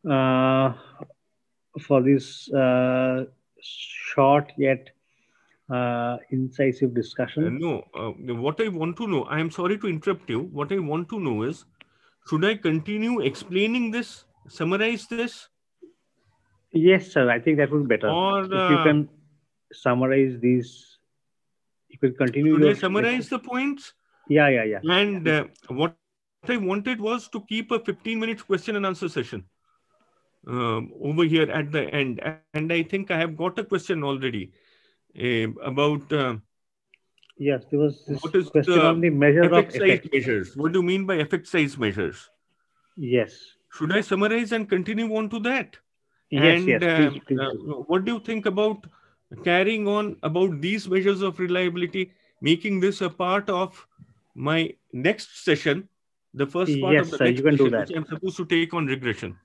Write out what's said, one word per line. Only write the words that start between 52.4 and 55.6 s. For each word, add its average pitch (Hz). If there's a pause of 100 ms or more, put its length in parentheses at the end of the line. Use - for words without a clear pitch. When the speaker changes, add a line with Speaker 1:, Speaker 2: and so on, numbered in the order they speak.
Speaker 2:
making 180
this 196
a 185
part 196
of 185 (480)
my 160 (200)
next 156
session, 160 (460)